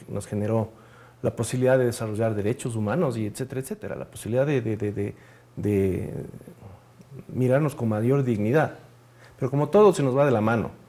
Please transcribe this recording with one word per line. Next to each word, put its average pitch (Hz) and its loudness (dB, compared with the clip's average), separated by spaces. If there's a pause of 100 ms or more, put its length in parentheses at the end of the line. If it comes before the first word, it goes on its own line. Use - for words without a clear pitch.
nos 104 -8
generó 107 0 (500)
la 120 -2
posibilidad 127 2
de 127 4
desarrollar 113 -2
derechos 113 -2
humanos, 117 0
y 110 -2
etcétera, 127 -8
etcétera, - -10
la 67 -10
posibilidad 123 -2
de, 143 0
de, 110 -2
de, 104 -2
de, 101 -4 (420)
de 98 0 (1120)
mirarnos 127 2
con 117 -2
mayor 120 2
dignidad. 120 0 (640)
Pero 131 -2
como 143 0
todo 202 6
se 147 0
nos 127 2
va 143 6
de 139 4
la 107 4
mano, 110 2 (180)